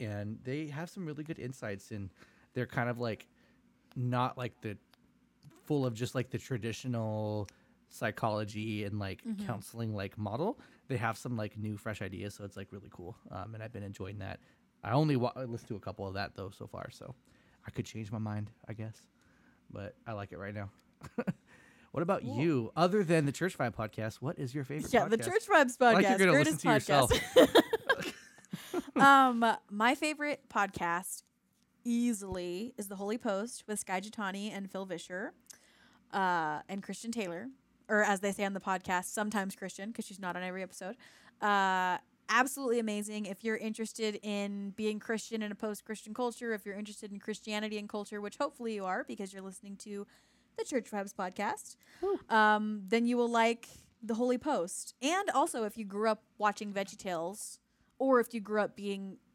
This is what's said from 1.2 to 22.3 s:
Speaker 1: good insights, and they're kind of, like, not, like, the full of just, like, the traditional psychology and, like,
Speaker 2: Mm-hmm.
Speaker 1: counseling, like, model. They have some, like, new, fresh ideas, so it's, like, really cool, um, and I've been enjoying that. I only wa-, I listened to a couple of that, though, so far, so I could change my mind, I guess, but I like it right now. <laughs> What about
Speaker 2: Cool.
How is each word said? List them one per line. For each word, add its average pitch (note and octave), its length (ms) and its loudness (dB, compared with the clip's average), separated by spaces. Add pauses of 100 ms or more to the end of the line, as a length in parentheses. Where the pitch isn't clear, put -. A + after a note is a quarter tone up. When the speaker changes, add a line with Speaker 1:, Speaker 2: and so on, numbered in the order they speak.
Speaker 1:
good D#3+ 140 -8
insights, A2 520 -8
and G2+ 180 -8 (460)
they're B2 100 -2
kind A#2+ 240 -2
of, A#2 100 -4
like, A#2 300 -6 (640)
not, B2 440 0
like, B2 240 -8
the G#2 160 -6 (880)
full C#3+ 180 2
of B2 80 0
just, A2+ 220 -4
like, B2+ 160 -2
the - 80 -4
traditional G#2+ 1080 -4 (440)
psychology G#2+ 960 -2
and, G2+ 140 -4
like, G2 260 -6
Speaker 2:
Mm-hmm. G#3 220 -6
Speaker 1:
counseling, A2+ 480 -6
like, G2 240 -6
model. A#2+ 420 -2 (280)
They C3 100 -2
have A2+ 180 0
some, A#2+ 220 -6
like, G#2+ 180 -4
new, G#2+ 220 -6
fresh G#2+ 240 -8
ideas, G2 320 -6
so G#2 100 -12
it's, G2 120 -14
like, G2 140 -10
really G2 200 -16
cool, F2 260 -14 (140)
um, F#2+ 240 -10
and A2 80 -10
I've A2 100 -12
been G2+ 100 -10
enjoying G2+ 360 -10
that. G2 220 -10 (440)
I G2+ 80 -2
only D3 240 6
wa-, A#2+ 180 2
I C3 100 -8
listened A#2 240 -8
to A2 80 -6
a G2 40 -12
couple G2 260 -8
of F#2+ 80 -6
that, G2 220 -6
though, G2 140 -8
so - 160 -14
far, - 240 -10
so - 240 -14 (520)
I - 40 -12
could - 160 -4
change A2 260 -10
my A2+ 60 -4
mind, G#2 320 -4 (180)
I A2+ 60 -10
guess, A2 200 -10 (760)
but G2+ 260 -12 (100)
I A#2 60 -6
like G2+ 200 -8
it D#2 60 -12
right G2 160 -8
now. G2+ 160 -8 (460)
<laughs> - 80 -2 (640)
What D#3 120 -2
about F3+ 180 0
Speaker 2:
Cool. A#2+ 180 -4